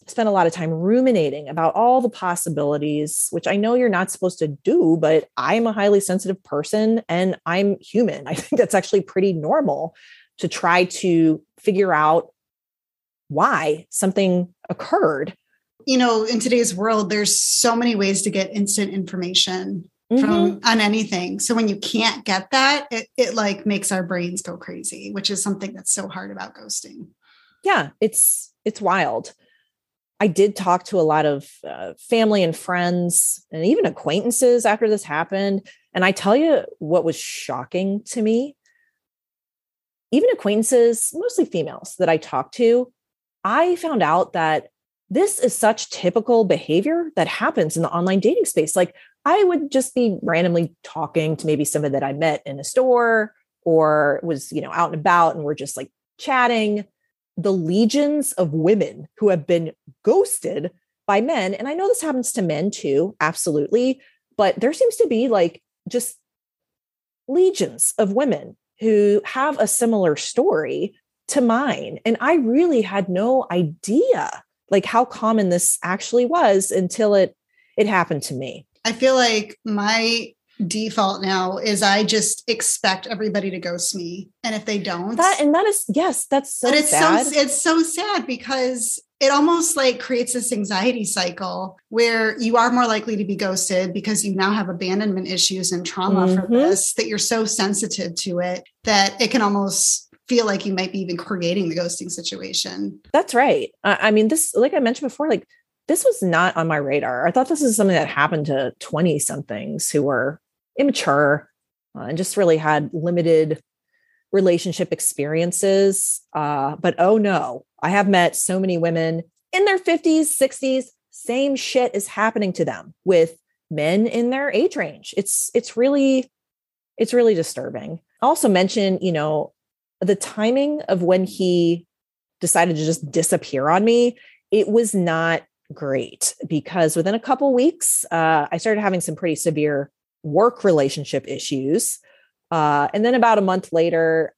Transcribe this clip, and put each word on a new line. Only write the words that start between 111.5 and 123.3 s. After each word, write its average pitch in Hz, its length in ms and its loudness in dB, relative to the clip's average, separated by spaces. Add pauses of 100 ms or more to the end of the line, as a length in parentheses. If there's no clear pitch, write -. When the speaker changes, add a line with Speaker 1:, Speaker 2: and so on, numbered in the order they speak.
Speaker 1:
uh, 131 100 -12
and 143 120 -6
just 185 200 -6
really 170 200 4
had 151 340 0
limited 160 720 0 (720)
relationship 180 600 0
experiences. 180 1300 0 (120)
Uh, 147 440 -2
but 170 200 0
oh 196 220 4
no, 165 460 -2 (180)
I 156 60 0
have 196 200 2
met 175 260 4
so 190 240 -2
many 185 200 0
women 165 420 -2 (320)
in 381 120 2
their 392 120 2
fifties, 320 580 2
sixties, 262 560 -2 (200)
same 269 440 -2
shit 247 380 0
is 202 140 -4
happening 208 460 -2
to 170 120 -2
them 120 300 -8 (100)
with 165 320 4 (320)